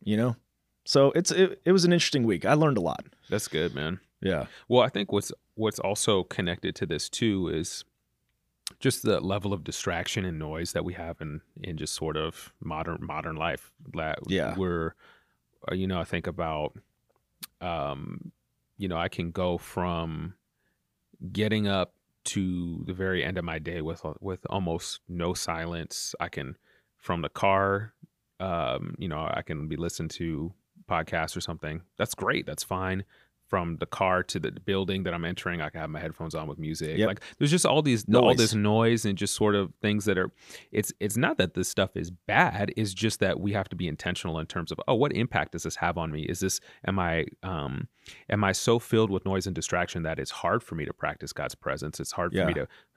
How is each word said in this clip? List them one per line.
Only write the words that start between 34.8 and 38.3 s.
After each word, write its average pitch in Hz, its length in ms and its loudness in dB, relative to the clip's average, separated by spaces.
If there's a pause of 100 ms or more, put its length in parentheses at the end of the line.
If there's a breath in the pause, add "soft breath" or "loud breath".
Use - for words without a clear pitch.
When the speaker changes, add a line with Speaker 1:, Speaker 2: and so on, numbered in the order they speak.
Speaker 2:
that 87 100 -2
I'm 85 100 -4
entering, 87 380 -4
I 76 80 -4
can 82 100 -10
have 78 120 -6
my 78 80 -6
headphones 80 340 -8
on 78 140 -6
with 71 100 -8
music. 78 400 -4
Speaker 1:
Yep. 107 100 4
Speaker 2:
Like, - 140 -2 (160 loud breath)
there's 143 140 2
just 175 140 4
all 156 180 4
these, 120 200 4 (100)
all 120 160 10
Speaker 1:
Noise. 123 80 8